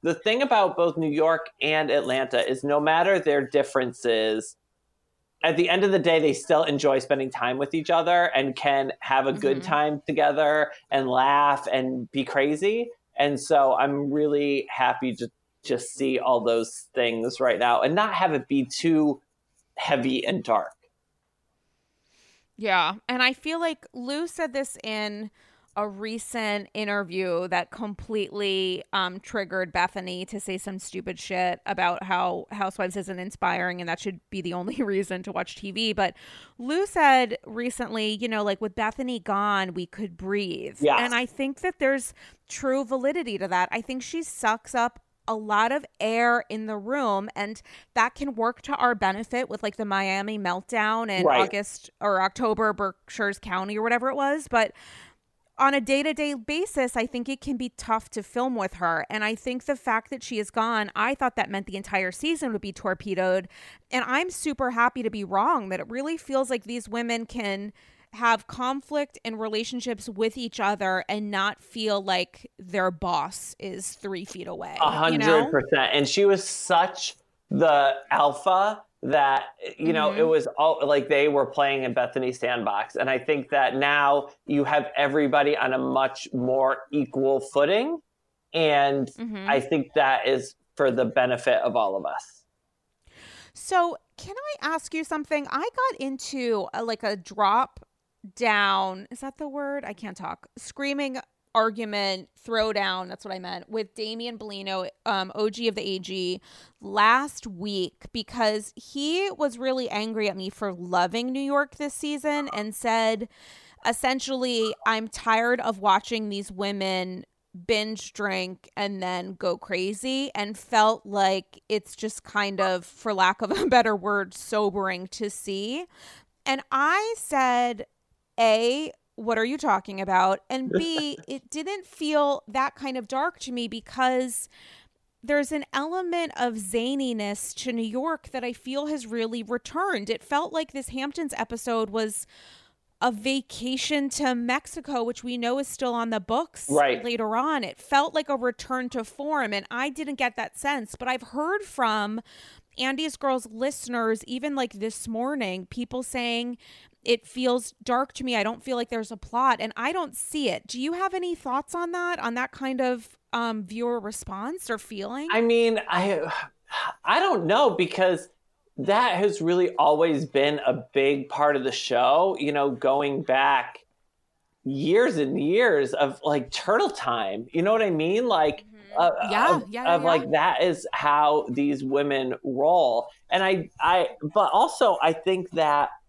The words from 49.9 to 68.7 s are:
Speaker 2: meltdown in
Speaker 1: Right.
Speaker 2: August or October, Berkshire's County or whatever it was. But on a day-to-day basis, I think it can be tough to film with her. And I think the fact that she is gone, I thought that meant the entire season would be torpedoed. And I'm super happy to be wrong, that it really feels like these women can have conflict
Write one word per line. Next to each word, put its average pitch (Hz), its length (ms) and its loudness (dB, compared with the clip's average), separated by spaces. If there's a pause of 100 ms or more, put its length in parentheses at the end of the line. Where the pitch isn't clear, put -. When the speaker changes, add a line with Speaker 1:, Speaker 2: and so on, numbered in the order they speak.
Speaker 2:
meltdown 214 720 -2
in 185 160 0
Speaker 1:
Right. 143 160 6
Speaker 2:
August 202 500 -4 (100)
or 196 200 2
October, 214 520 0
Berkshire's 196 640 -4
County 196 380 -4
or 214 60 -2
whatever 240 260 0
it 262 60 -4
was. 285 340 -2
But 226 240 2 (840)
on 277 160 6
a 277 40 4
day-to-day 285 540 0
basis, 269 640 -2
I 233 80 0
think 247 240 -6
it 269 100 -6
can 277 160 -6
be 240 220 -6
tough 220 340 -4
to 208 120 -6
film 247 320 -4
with 190 200 -2
her. 170 360 0
And 214 120 -2
I 214 120 -2
think 247 300 -6
the 285 100 0
fact 226 340 -2
that 262 140 -8
she 220 160 -6
is 208 100 -6
gone, 220 460 -2
I 233 180 0
thought 262 220 -2
that 196 160 -2
meant 196 160 -6
the 190 100 -10
entire 190 340 -2
season 302 400 -2
would 208 100 -4
be 196 120 -10
torpedoed. 185 720 0 (440)
And 254 160 0
I'm 320 240 0
super 269 400 -4
happy 240 320 2
to 214 80 -2
be 214 120 -6
wrong, 208 460 2
that 185 100 -4
it - 80 -8
really 277 300 -4
feels 269 320 -2
like 247 140 -2
these 233 260 -8
women 233 380 -2
can 202 460 -6 (400)
have 226 340 2
conflict 277 760 -4